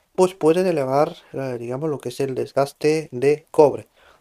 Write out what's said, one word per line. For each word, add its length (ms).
pues 200
pueden 320
elevar, 480
eh, 240
digamos, 320
lo 80
que 120
es 100
el 160
desgaste 760
de 380
cobre. 380